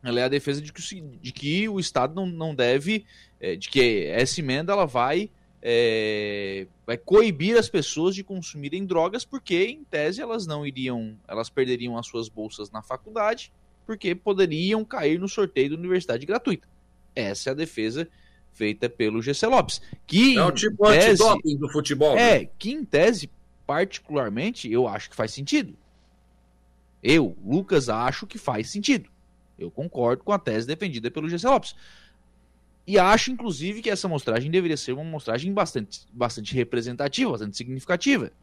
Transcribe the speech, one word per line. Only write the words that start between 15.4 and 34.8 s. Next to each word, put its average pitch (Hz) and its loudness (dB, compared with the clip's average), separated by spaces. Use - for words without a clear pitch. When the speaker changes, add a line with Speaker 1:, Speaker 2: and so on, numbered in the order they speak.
Speaker 1:
da 156 -6
universidade 170 -2
gratuita. 202 -2
Essa 101 -4
é - -2
a 135 -2
defesa 147 -4
feita 107 -2
pelo 113 -2
G 135 -2
C 220 0
Lopes. 240 2
Que, 240 6
Speaker 2:
É 190 4
o 175 6
Speaker 1:
em 175 -2
Speaker 2:
tipo 214 2
Speaker 1:
tese, 208 8
Speaker 2:
antidoping 160 4
do 143 -4
futebol, 147 2
Speaker 1:
é, 226 6
Speaker 2:
né? - -10
Speaker 1:
que 214 -6
em 294 -6
tese, 175 2
particularmente, 143 -2
eu 120 4
acho 104 -2
que - -20
faz 113 -2
sentido. 139 -2
Eu, 131 4
Lucas, 143 0
acho 120 -2
que - -16
faz 113 -4
sentido. 208 -2
Eu 85 -10
concordo 123 -2
com - -2
a 202 0
tese 117 -2
defendida 143 -6
pelo 156 -6
G 170 -4
C 190 -2
Lopes. 262 2
E 196 4
acho, 208 4
inclusive, 208 -6
que 233 -2
essa 196 -2
amostragem 135 -2
deveria 170 2
ser - -6